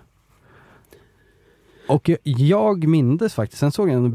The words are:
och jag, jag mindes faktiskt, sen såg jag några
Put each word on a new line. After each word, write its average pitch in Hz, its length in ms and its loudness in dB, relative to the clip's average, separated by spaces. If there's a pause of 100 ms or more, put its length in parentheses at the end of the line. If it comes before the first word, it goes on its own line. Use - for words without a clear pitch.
(1900)
och 147 220 -2
jag, 165 140 2
jag 165 640 0
mindes 160 460 0
faktiskt, - 260 -6
sen 143 120 0
såg 202 180 -2
jag 131 60 0
några 123 200 2